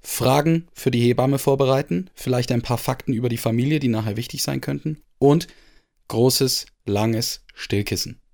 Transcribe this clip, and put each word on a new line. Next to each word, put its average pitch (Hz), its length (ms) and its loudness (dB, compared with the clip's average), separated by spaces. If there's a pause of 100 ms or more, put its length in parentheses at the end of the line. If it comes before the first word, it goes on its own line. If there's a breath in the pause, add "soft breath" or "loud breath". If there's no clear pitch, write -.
Fragen 147 720 2
für - 180 -2
die 120 100 2
Hebamme 123 380 2
vorbereiten, 139 720 0
vielleicht 123 380 -2
ein 120 100 2
paar 120 160 -2
Fakten - 360 -4
über 120 140 -2
die 117 100 -2
Familie, 127 420 0
die 135 80 0
nachher 110 300 -2
wichtig 120 260 -8
sein 135 180 -4
könnten 143 400 -6 (160)
und 143 300 4 (640 soft breath)
großes, 127 580 0 (180)
langes 110 580 -2 (120)
Stillkissen. - 640 -4 (140)